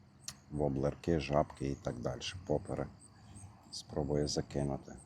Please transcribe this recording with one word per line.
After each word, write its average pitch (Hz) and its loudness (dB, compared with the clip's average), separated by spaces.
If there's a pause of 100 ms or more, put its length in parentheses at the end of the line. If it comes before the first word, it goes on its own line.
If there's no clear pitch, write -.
(520)
воблерки, 73 4
жабки 71 2
і 135 0
так - -4
далі, 62 -4 (240)
попери. - 0 (840)
Спробую 73 0
закинути. 71 -2 (120)